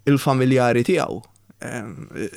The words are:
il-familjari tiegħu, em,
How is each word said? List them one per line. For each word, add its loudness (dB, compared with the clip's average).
il-familjari 2
tiegħu, -2
em, -10